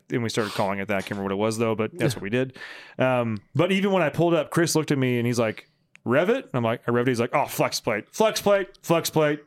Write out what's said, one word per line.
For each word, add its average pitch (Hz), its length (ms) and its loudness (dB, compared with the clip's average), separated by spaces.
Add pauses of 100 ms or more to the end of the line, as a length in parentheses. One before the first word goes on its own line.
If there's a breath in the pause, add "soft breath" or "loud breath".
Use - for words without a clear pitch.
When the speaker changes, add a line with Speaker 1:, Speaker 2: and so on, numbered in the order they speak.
(100)
Speaker 1:
and 127 140 -2
we 110 40 -2
started 104 260 -2
calling 98 260 -2
it 98 80 -6
that. 104 80 0
I 95 40 0
can't - 120 -8
remember 98 220 -4
what 98 60 -4
it 107 60 0
was, 110 120 -2
though, 113 180 0
but 110 200 -4
that's 120 180 -2
Speaker 2:
Yeah. - 40 -10
Speaker 1:
what - 40 -10
we 98 80 -6
did. 127 260 -2 (420 loud breath)
Um, 120 420 0 (140)
but 170 160 2
even 196 220 2
when 185 100 2
I 147 60 2
pulled 165 260 2
up, 151 160 0
Chris 165 240 0
looked 156 160 0
at 143 80 2
me 127 200 2
and 117 80 0
he's 120 120 0
like, 110 300 -2 (360)
"Rev 143 240 2
it?" 262 180 0
And - 80 -12
I'm 120 100 0
like, 117 240 -2
I - 20 0
revved 120 120 2
it. 123 60 2
He's 117 120 0
like, 123 120 0
"Oh, 139 140 2
flex 127 320 -2
plate, 110 320 -4
flex 214 320 0
plate, 196 240 2 (160)
flex 165 280 2
plate, 151 360 0